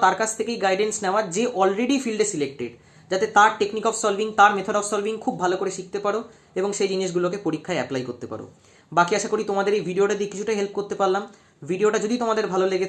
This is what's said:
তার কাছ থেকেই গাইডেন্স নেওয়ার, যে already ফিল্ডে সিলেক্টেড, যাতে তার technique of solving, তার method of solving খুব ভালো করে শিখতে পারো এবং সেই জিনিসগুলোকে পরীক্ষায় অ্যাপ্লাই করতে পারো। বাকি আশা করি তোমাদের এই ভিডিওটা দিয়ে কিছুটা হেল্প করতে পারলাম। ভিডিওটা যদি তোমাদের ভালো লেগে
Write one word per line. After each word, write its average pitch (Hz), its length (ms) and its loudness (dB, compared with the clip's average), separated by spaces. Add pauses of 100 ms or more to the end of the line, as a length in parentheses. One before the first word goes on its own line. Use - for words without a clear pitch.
তার 185 160 6
কাছ 220 100 0 (100)
থেকেই 226 260 -4
গাইডেন্স 202 380 2
নেওয়ার, 196 220 2 (100)
যে 226 80 2 (180)
already 220 420 2
ফিল্ডে 214 300 0
সিলেক্টেড, 131 380 -4 (400)
যাতে 196 140 0 (120)
তার 208 220 8
technique 214 320 -2
of 220 120 -4
solving, 214 260 0 (100)
তার 202 180 10
method 208 220 -2
of 202 120 -4
solving 214 340 -2
খুব 226 80 -2 (100)
ভালো 180 180 2
করে 190 160 -4
শিখতে 190 280 -8
পারো 202 140 0 (400)
এবং 196 180 0
সেই 196 160 0
জিনিসগুলোকে 180 440 0 (100)
পরীক্ষায় 156 320 -4
অ্যাপ্লাই 127 300 -2
করতে 117 220 -10
পারো। 107 140 -10 (520)
বাকি 170 220 4
আশা 214 140 -4
করি 214 180 0
তোমাদের 196 260 2
এই 185 120 -2
ভিডিওটা 202 300 2
দিয়ে 202 140 -2
কিছুটা 214 260 -4
হেল্প 196 200 -2
করতে 202 220 -4
পারলাম। 196 220 2 (460)
ভিডিওটা 208 360 2
যদি 226 180 0
তোমাদের 220 300 0
ভালো 185 200 2
লেগে 185 160 0